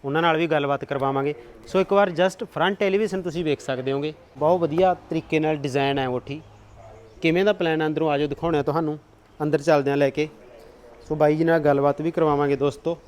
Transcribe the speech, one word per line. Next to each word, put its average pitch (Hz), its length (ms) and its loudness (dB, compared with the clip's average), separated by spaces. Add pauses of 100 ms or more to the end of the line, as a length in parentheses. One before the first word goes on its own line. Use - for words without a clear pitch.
ਉਹਨਾਂ 143 160 -2
ਨਾਲ 165 160 2
ਵੀ 170 100 0
ਗੱਲਬਾਤ 143 380 -2
ਕਰਵਾਵਾਂਗੇ। 135 480 -2 (340)
ਸੋ 190 140 0
ਇੱਕ 190 120 0
ਵਾਰ 202 160 4
just 185 360 -2 (100)
ਫਰੰਟ 185 280 0
ਐਲੀਵੇਸ਼ਨ 190 380 -2
ਤੁਸੀਂ 170 220 -6
ਵੇਖ 151 160 0
ਸਕਦੇ 131 320 -4
ਹੋਗੇ, 143 220 -4 (240)
ਬਹੁਤ 156 220 2
ਵਧੀਆ 170 340 2
ਤਰੀਕੇ 160 460 -4
ਨਾਲ 156 160 0
ਡਿਜ਼ਾਈਨ 139 440 -2
ਹੈ 131 80 -2
ਕੋਠੀ। 127 340 -8 (800)
ਕਿਵੇਂ 170 240 2
ਦਾ 208 80 4
ਪਲਾਨ 160 280 0
ਆ 156 60 0
ਅੰਦਰੋਂ, 156 240 0
ਆਜੋ 147 160 0
ਦਿਖਾਉਣੇ 151 320 -2
ਆ 139 40 -2
ਤੁਹਾਨੂੰ, 151 360 -2 (440)
ਅੰਦਰ 151 180 0
ਚੱਲਦੇ 143 300 2
ਆ 139 40 0
ਲੈ 143 140 2
ਕੇ। 151 180 -4 (800)
ਸੋ 156 80 -4
ਬਾਈ 151 200 4
ਜੀ 160 80 0
ਨਾਲ 165 160 4
ਗੱਲਬਾਤ 143 420 2
ਵੀ 165 100 -2
ਕਰਵਾਵਾਂਗੇ 147 440 2
ਦੋਸਤੋ। 147 420 -4 (100)